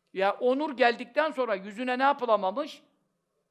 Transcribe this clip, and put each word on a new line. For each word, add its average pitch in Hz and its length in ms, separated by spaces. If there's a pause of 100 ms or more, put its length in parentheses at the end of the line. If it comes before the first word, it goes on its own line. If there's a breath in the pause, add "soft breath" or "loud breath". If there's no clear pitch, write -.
(140)
Ya 190 260
o 254 200
nur 302 180
geldikten 247 540
sonra 240 240
yüzüne 220 440
ne 262 40
yapılamamış? 247 800 (680)